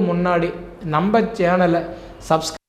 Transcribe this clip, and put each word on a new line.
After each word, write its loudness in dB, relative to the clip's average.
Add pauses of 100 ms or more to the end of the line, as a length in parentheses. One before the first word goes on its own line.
முன்னாடி 2 (460)
நம்ம 4 (180)
சேனலை 4 (480)
சப்ஸ்கிரைப் -2